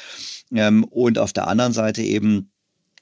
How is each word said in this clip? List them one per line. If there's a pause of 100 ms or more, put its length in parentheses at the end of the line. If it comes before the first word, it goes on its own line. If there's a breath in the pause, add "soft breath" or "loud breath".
(520 loud breath)
Ähm,
und
auf
der
anderen
Seite
eben (520)